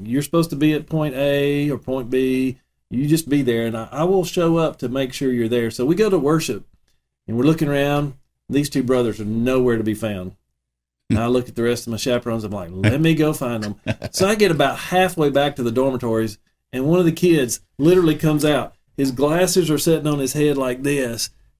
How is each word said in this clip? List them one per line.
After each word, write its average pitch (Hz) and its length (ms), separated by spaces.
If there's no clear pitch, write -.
"You're 123 180
supposed 165 280
to 151 60
be 151 180
at 147 140
point 151 260
A 143 560
or 127 80
point 127 320
B. 131 480
You 131 160
just 160 220
be 143 140
there, 117 240
and 113 100
I, 113 140
I 143 140
will 185 200
show 165 320
up 160 220
to 127 100
make 131 240
sure 135 200
you're 117 160
there." 117 220
So 123 140
we 156 100
go 214 160
to 190 80
worship, 143 460
and 110 100
we're 123 80
looking 160 240
around. 143 460
These 143 220
two 131 120
brothers 120 380
are 107 40
nowhere 120 520
to 110 80
be 107 100
found. 98 400
And 110 100
I 117 80
look 123 220
at - 80
the 117 80
rest 120 240
of - 20
my 113 60
chaperones. 120 480
I'm 101 80
like, 92 200
"Let 104 280
me 160 160
go 151 160
find 120 320
them." 104 160
So 190 160
I 214 80
get 208 160
about 139 260
halfway 180 520
back 139 260
to 131 80
the 117 80
dormitories, 117 640
and 131 140
one 175 140
of 180 40
the 165 80
kids 160 480
literally 165 360
comes 151 300
out. 143 300
His 135 160
glasses 165 580
are 147 80
sitting 156 280
on 147 140
his 131 140
head 147 240
like 131 240
this. 135 480